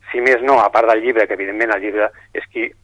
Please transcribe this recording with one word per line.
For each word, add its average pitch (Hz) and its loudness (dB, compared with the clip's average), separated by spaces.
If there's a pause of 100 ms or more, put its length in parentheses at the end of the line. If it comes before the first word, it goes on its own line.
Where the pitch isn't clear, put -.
(120)
si 120 -4
més 127 2
no, 135 4
a 101 4
part 113 2
del 110 2
llibre, 113 0
que, 104 -4
evidentment, 104 -4
el 98 -8
llibre 107 -2 (260)
és - -10
qui 120 -8 (140)